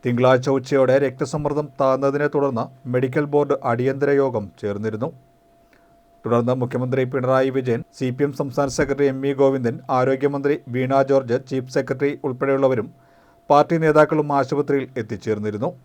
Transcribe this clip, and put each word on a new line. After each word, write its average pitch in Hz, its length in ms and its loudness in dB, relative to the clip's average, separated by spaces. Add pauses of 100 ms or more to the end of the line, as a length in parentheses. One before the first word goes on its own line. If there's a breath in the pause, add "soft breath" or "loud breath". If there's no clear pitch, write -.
തിങ്കളാഴ്ച 127 500 2
ഉച്ചയോടെ 135 480 2
രക്തസമ്മർദ്ദം 147 640 -4 (120)
താഴ്ന്നതിനെ 139 540 0
തുടർന്ന് 139 320 -2 (300)
മെഡിക്കൽ 131 300 0 (100)
ബോർഡ് 143 200 2 (160)
അടിയന്തര 135 480 0
യോഗം 120 260 0 (160)
ചേർന്നിരുന്നു. 110 480 -4 (1160 soft breath)
തുടർന്ന് 117 380 0
മുഖ്യമന്ത്രി 127 400 -2 (100)
പിണറായി 131 440 0
വിജയൻ, 123 240 -2 (180)
സി 131 180 -2
പി 143 100 0
എം 143 140 -4
സംസ്ഥാന 139 360 -2
സെക്രട്ടറി 139 360 0
എം 131 120 -6
വി 139 160 0
ഗോവിന്ദൻ, 127 380 2 (200)
ആരോഗ്യമന്ത്രി 139 580 0 (180)
വീണ 131 260 2 (120)
ജോർജ്, 123 260 2 (100)
ചീഫ് 131 280 -6
സെക്രട്ടറി 139 360 -2 (140)
ഉൾപ്പെടെയുള്ളവരും 135 640 0 (600 soft breath)
പാർട്ടി 165 360 4
നേതാക്കളും 151 540 4
ആശുപത്രിയിൽ 139 460 0 (160)
എത്തിച്ചേർന്നിരുന്നു. 107 680 -4 (120)